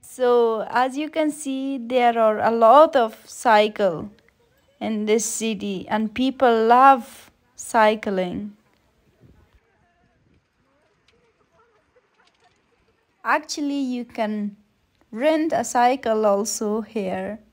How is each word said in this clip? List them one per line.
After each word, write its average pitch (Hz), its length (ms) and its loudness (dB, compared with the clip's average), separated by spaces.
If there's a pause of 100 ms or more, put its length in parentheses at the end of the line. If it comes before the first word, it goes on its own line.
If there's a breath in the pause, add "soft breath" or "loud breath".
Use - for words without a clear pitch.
(140)
So, 233 540 2
as 254 300 -2
you 302 100 -6
can 311 220 -2
see, 269 480 -8
there 240 400 0
are 214 200 2
a 220 120 0
lot 240 440 6
of 226 220 0 (100)
cycle 214 840 0 (680)
in 214 260 -6
this 220 180 0
city 202 640 -6
and 214 260 -4
people 247 520 2
love 254 640 4 (260)
cycling. 208 1000 -2 (4000)
Actually, 285 560 -4
you 247 240 -6
can 214 520 -6 (540)
rent 311 420 -2
a 240 120 -2
cycle 240 640 0
also 214 560 -2
here 196 580 -8 (120)